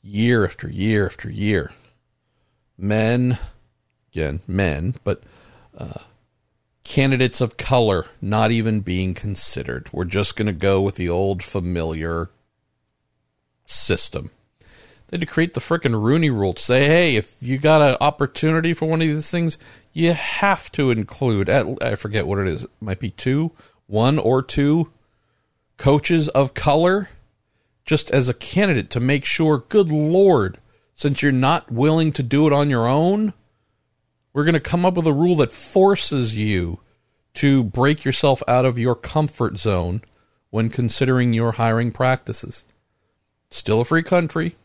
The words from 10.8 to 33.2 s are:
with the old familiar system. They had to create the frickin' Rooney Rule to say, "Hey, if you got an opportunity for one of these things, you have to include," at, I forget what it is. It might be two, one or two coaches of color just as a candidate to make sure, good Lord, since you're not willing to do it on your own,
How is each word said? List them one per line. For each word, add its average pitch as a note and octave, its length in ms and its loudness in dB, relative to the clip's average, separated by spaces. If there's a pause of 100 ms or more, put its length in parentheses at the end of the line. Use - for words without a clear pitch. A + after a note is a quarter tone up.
with G2 140 -2
the F2+ 120 -4
old F#2 340 -2
familiar E2 880 -6 (1400)
system. - 680 -4 (760)
They - 100 -12
had E3+ 40 -4
to E3 40 -4
create E3+ 280 -2
the - 80 -4
frickin' B2 400 -2
Rooney D3 280 2
Rule G2 240 0
to - 80 -8
say, B2+ 240 2
"Hey, D#3+ 300 4
if - 240 -4
you B2+ 180 -4
got D#3 240 4
an C3+ 200 4
opportunity D#3+ 720 0
for D#3+ 160 -4
one D#3+ 120 0
of D#3+ 60 0
these D3+ 240 -4
things, E3+ 260 -2 (360)
you E3 180 2
have - 640 -2
to C3+ 180 0
include," A2 560 0
at, A#2 180 2 (160)
I A#2 140 -2
forget G#2 320 -4
what G2 120 -2
it G2 100 -2
is. C2 160 -6
It - 60 -18 (100)
might G2 180 -6
be G#2 120 -6
two, D3+ 400 -2 (360)
one A#2+ 320 2
or C3 240 2
two D3+ 480 0 (840)
coaches D3+ 520 2
of C3+ 240 0
color F3 560 0 (760)
just - 260 -2
as B2+ 180 2
a A#2+ 40 -2
candidate F3 560 -2
to B2 100 -4
make C3+ 260 0
sure, D3+ 440 0
good F#3+ 220 4
Lord, D#3 680 2 (360)
since - 280 -2
you're C#3+ 100 2
not C3+ 400 0
willing D#3 420 2
to C#3 100 -4
do C#3 240 2
it C#3+ 60 4
on D3 160 2
your A#2 180 2
own, F#3 460 0 (960)